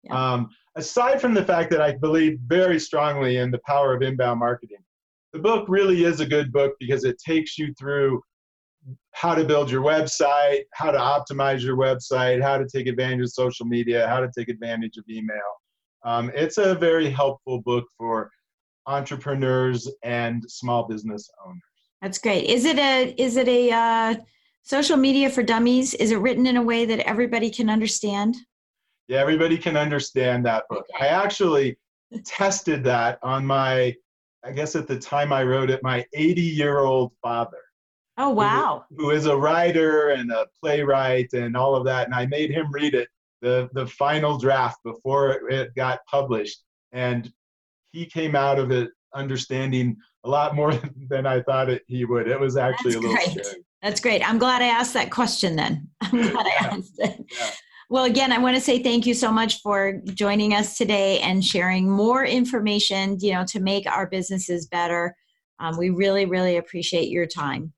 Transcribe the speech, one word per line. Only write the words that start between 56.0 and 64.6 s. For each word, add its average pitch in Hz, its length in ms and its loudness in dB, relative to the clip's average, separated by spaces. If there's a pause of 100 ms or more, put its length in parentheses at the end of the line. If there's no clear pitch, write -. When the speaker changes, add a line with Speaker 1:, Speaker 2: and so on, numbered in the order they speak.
Speaker 1:
I'm 226 300 0
glad - 160 0
I - 20 0
Speaker 2:
Yeah. - 220 0
Speaker 1:
asked - 260 -8
it. - 340 -4
Speaker 2:
Yeah. - 200 -6 (380)
Speaker 1:
Well, 262 160 2
again, 262 260 2
I 233 80 2
wanna 254 200 4
say 247 220 2
thank 233 240 2
you 240 80 2
so 226 180 0
much 220 300 0
for 196 440 0
joining 208 500 2
us 208 200 0
today 202 440 2
and 185 260 2
sharing 185 420 0
more 220 380 2
information, 208 920 0
you 196 140 0
know, 185 120 0
to 185 140 -6
make 196 260 -2
our 190 220 -2
businesses 180 580 -4